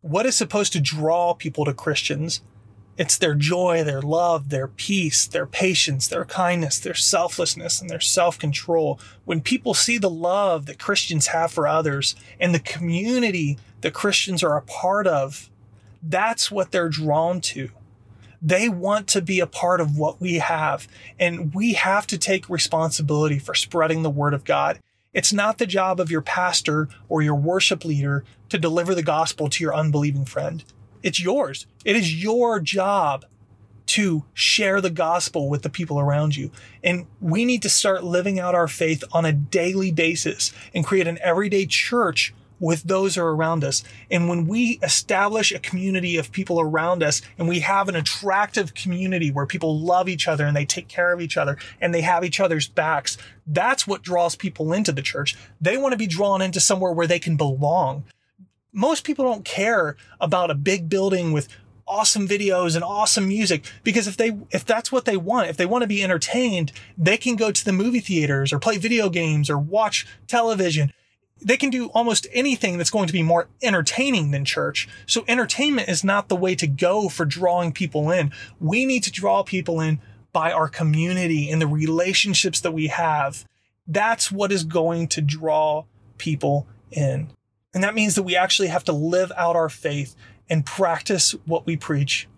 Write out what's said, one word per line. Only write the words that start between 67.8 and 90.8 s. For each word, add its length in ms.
theaters 540
or 80
play 180
video 320
games 400
or 80
watch 480
television. 640
They 120
can 140
do 180
almost 440
anything 460
that's 100
going 200
to 40
be 120
more 240
entertaining 640
than 140
church. 440
So 200
entertainment 600
is 160
not 240
the 80
way 180
to 140
go 400
for 160
drawing 480
people 400
in. 180
We 260
need 160
to 80
draw 320
people 380
in 180
by 200
our 160
community 840
and 100
the 60
relationships 920
that 100
we 160
have. 580
That's 420
what 220
is 100
going 460
to 120
draw 640
people 520
in. 380
And 80
that 140
means 180
that 80
we 140
actually 320
have 160
to 80
live 440
out 200
our 120
faith 460
and 160
practice 680